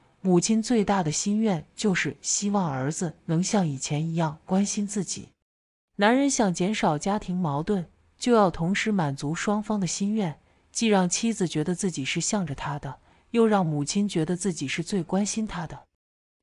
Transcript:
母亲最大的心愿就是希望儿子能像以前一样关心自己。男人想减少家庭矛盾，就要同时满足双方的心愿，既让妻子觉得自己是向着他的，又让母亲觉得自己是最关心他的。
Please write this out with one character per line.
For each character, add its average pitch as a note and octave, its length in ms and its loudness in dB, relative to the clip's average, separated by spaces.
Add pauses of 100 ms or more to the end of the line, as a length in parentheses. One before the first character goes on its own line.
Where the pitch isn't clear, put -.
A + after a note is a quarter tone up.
(200)
母 F3+ 180 6
亲 A3 240 2
最 A3 220 2
大 G3 180 2
的 D3+ 80 -2
心 G3+ 280 0
愿 G3+ 360 0
就 G3+ 200 0
是 - 260 -2
希 - 300 -2
望 F#3+ 200 0
儿 C3 220 -2
子 E3 220 -6 (120)
能 E3 160 2
像 F#3 240 2
以 C#3 120 -4
前 D3+ 280 -4
一 E3 100 -4
样 D#3+ 280 -2
关 F#3+ 200 2
心 G3+ 220 -2
自 G3+ 160 -4
己。 - 280 -10 (640)
男 G#3 180 4
人 C#4 140 4
想 G#3+ 240 2
减 F3+ 220 0
少 D#3+ 240 2
家 G3+ 200 -2
庭 F3+ 160 -6
矛 D#3 280 0
盾， F#3+ 240 -2 (320)
就 B3 140 2
要 G#3 180 6
同 E3 240 0
时 A3 180 0
满 D3 240 0
足 D3 180 -4
双 G#3 280 -2
方 G#3+ 160 -2
的 F#3 80 0
心 G3+ 280 -2
愿， F#3 260 -2 (320)
既 A#3 140 0
让 F#3+ 200 6
妻 A3+ 240 0
子 G3 160 0
觉 D3+ 160 -2
得 F3 120 -2
自 F#3 160 -2
己 C3+ 160 -6
是 E3+ 160 -2
向 G3 240 -2
着 C#3+ 80 -6
他 D3 240 -6
的， - 220 -12 (320)
又 A3+ 140 6
让 G3+ 180 4
母 D3 200 0
亲 G3+ 240 0
觉 E3 160 0
得 F3+ 100 -2
自 F3+ 160 -2
己 D3+ 160 -4
是 E3 160 -4
最 F3+ 200 -2
关 G3+ 220 -2
心 A3 220 -4
他 E3+ 200 -8
的。 - 180 -16 (580)